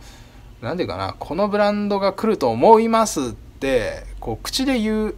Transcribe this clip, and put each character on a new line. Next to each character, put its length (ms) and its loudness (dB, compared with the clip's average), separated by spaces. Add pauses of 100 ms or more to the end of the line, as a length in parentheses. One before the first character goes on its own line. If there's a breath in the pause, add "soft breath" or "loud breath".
(600 loud breath)
な 120 -6
ん 40 -6
て 60 -2
い 20 -6
う 40 -6
か 80 -6
な、 220 -6
「こ 160 -8
の 120 0
ブ 100 -2
ラ 140 2
ン 180 -2
ド 100 0
が 140 0
来 140 -4
る 100 2
と 120 0
思 300 8
い 100 2
ま 180 4
す」 220 -4
っ 40 -8
て、 720 -4 (140)
こ 200 -6
う、 40 -18
口 220 -4
で 140 2
言 300 0
う 80 -10